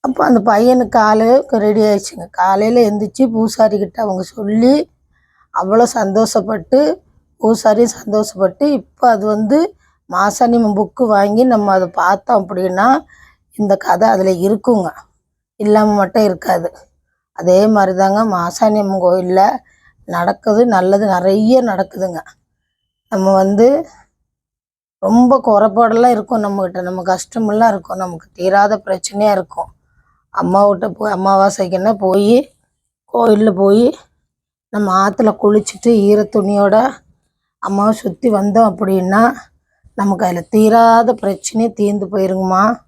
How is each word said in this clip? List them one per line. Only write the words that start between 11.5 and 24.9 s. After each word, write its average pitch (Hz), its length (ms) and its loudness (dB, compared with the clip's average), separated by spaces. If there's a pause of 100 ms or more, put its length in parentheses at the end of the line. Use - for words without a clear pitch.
அதை 185 220 0
பார்த்தோம் 196 460 0
அப்படின்னா 185 480 -2 (680)
இந்த 202 200 0
கதை 185 320 0
அதுல 190 300 0
இருக்குங்க, 202 500 0 (720)
இல்லாம 208 340 2
மட்டும் 202 340 0
இருக்காது. 175 400 -4 (720)
அதே 180 280 4
மாதிரி 202 300 2
தாங்க 196 340 0
மாசாணியம்மன் 196 760 -2
கோயில்ல 185 380 2 (680)
நடக்குது, 196 580 -2
நல்லது 202 400 2
நிறைய 202 560 2
நடக்குதுங்க. 190 580 -6 (920)
நம்ம 190 200 0
வந்து 196 340 2 (1400)